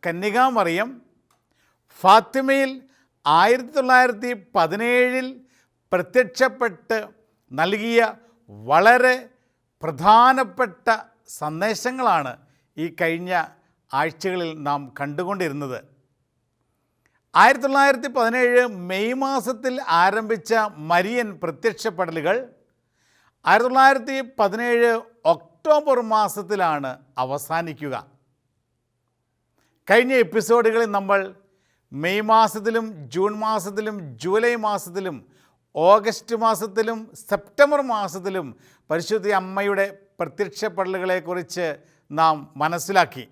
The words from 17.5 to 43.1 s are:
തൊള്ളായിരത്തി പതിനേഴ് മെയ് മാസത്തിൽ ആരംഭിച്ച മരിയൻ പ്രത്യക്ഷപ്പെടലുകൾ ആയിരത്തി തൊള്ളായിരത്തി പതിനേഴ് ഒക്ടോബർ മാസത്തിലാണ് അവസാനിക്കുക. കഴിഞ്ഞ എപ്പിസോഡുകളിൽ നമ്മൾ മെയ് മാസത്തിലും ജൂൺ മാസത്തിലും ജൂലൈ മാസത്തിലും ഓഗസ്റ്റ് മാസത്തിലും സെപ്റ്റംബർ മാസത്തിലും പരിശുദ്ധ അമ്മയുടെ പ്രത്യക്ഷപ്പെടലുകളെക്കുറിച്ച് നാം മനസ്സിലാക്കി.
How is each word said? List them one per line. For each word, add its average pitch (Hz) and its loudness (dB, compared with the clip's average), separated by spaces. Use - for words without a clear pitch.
തൊള്ളായിരത്തി 277 2
പതിനേഴ് 247 2
മെയ് 202 -2
മാസത്തിൽ 254 -4
ആരംഭിച്ച 214 -2
മരിയൻ 214 0
പ്രത്യക്ഷപ്പെടലുകൾ 170 -4
ആയിരത്തി 220 4
തൊള്ളായിരത്തി 269 4
പതിനേഴ് 233 2
ഒക്ടോബർ 302 0
മാസത്തിലാണ് 180 -2
അവസാനിക്കുക. 143 -6
കഴിഞ്ഞ 247 4
എപ്പിസോഡുകളിൽ 226 0
നമ്മൾ 196 0
മെയ് 196 -2
മാസത്തിലും 220 2
ജൂൺ 190 0
മാസത്തിലും 214 -6
ജൂലൈ 214 0
മാസത്തിലും 185 -6
ഓഗസ്റ്റ് 220 2
മാസത്തിലും 220 -2
സെപ്റ്റംബർ 285 2
മാസത്തിലും 190 -6
പരിശുദ്ധ 180 -2
അമ്മയുടെ 196 -2
പ്രത്യക്ഷപ്പെടലുകളെക്കുറിച്ച് 180 -6
നാം 160 4
മനസ്സിലാക്കി. 170 -2